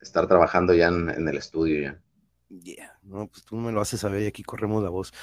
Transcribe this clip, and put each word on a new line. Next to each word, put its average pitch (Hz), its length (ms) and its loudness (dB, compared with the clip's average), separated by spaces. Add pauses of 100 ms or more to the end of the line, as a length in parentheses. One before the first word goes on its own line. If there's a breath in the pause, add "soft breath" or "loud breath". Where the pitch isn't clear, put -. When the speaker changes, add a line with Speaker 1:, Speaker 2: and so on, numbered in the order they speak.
Speaker 1:
estar 85 260 -2
trabajando 90 460 6
ya 85 160 6
en, 85 200 0
en 80 180 -4
el 71 100 -4
estudio 78 440 -2
ya. 71 200 -10 (480)
Speaker 2:
Yeah, 87 520 -20
no, 98 280 -12
pues - 160 -20
tú 110 100 -14
me 117 160 -4
lo 107 80 0
haces 104 220 -4
saber 101 220 -2
y - 20 -2
aquí 104 180 -8
corremos 107 400 -2
la 92 60 -2
voz. 92 340 -8